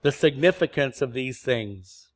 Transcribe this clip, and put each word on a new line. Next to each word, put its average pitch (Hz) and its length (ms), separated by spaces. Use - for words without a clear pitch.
the 147 120
significance 147 880
of 127 100
these 127 300
things. 101 720